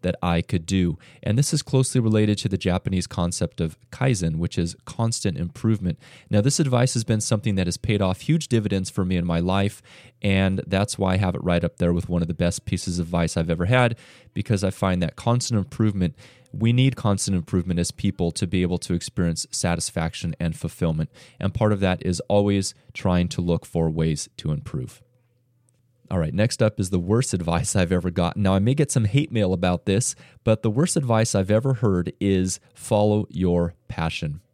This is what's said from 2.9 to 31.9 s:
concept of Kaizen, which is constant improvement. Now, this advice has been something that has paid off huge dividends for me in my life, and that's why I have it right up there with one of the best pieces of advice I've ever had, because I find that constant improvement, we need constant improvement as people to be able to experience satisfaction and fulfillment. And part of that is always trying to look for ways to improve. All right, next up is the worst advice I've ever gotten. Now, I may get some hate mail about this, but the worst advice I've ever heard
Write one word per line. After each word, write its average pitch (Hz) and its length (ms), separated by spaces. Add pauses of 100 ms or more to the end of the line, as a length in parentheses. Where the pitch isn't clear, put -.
concept 85 540
of 80 160 (140)
Kaizen, 87 460
which 85 220
is 85 160 (120)
constant 113 500
improvement. 90 640 (320)
Now, 104 100
this 131 180
advice 127 360
has 113 100
been 110 160
something 104 360
that 92 100
has 87 100
paid 104 240
off 92 220
huge 156 260
dividends 98 400
for 98 160
me 90 140
in 87 80
my 85 140
life, 98 420 (400)
and 95 440
that's 95 320
why 92 160
I - 40
have 92 160
it - 100
right 87 180
up 85 140
there 87 160
with 85 160
one 87 140
of 82 60
the 82 60
best 87 300
pieces 87 340
of 85 100
advice 85 280
I've 82 140
ever 85 160
had, 120 320 (340)
because 104 320
I 95 60
find 92 320
that 80 140
constant 120 420
improvement, 98 580 (340)
we 110 220
need 127 240
constant 98 400
improvement 87 420
as 87 120
people 90 420
to - 140
be 90 160
able 87 160
to - 160
experience 85 560
satisfaction 85 880
and 82 160
fulfillment. 80 540 (280)
And 98 140
part 107 220
of 95 60
that 92 240
is 87 240
always 101 460 (200)
trying 90 340
to - 140
look 85 240
for 82 240
ways 80 480
to 76 120
improve. - 520 (1080)
All 87 80
right, 80 160
next 107 260
up 107 200
is 92 100
the 95 80
worst 101 340
advice 85 440
I've 90 160
ever 90 180
gotten. 87 320
Now, 95 140
I - 20
may 113 160
get 143 160
some 117 140
hate 120 260
mail 104 220
about 90 340
this, 98 300 (260)
but 110 220
the 113 60
worst 139 260
advice 113 400
I've 95 160
ever 127 220
heard 95 440